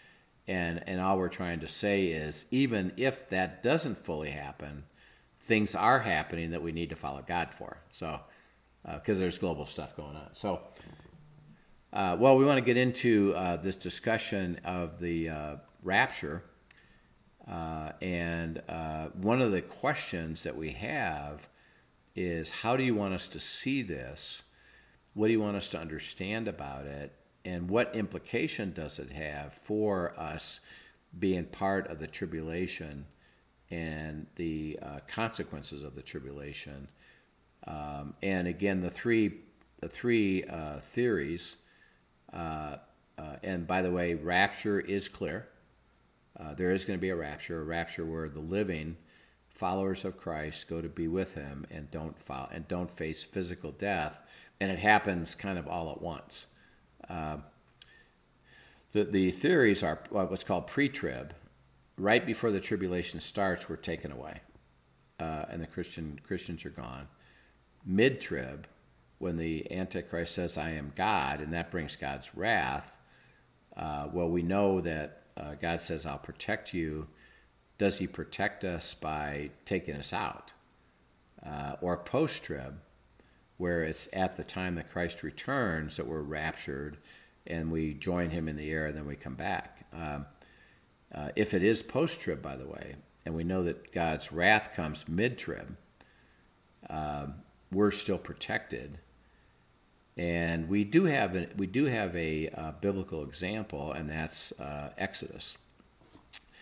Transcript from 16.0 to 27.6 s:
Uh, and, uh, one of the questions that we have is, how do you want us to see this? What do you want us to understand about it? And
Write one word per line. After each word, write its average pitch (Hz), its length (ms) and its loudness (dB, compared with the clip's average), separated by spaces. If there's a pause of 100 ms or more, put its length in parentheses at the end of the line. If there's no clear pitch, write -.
Uh, 80 460 -4 (100)
and, 85 680 0
uh, 80 400 -4
one 107 320 4
of 113 100 6
the 90 100 4
questions 85 800 -2
that 69 120 -4
we 76 160 -4
have 78 800 -4 (640)
is, 85 340 0
how 120 280 2
do 131 60 2
you 123 120 4
want 98 180 2
us 90 140 -2
to 80 140 -8
see - 400 0
this? 71 600 -6 (720)
What 107 140 4
do 113 60 8
you 110 80 6
want 104 160 2
us 92 140 -2
to 80 80 -4
understand 92 680 -4
about 71 380 -6
it? 71 260 -8 (320)
And 90 260 -2